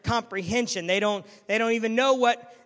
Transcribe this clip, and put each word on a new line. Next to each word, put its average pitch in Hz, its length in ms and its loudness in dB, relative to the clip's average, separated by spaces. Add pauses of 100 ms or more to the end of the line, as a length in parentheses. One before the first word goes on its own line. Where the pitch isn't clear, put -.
comprehension. 202 880 -4
They 185 100 2
don't, 208 260 -2 (220)
they 208 120 0
don't 226 140 2
even 226 220 -2
know 262 200 4
what 240 520 0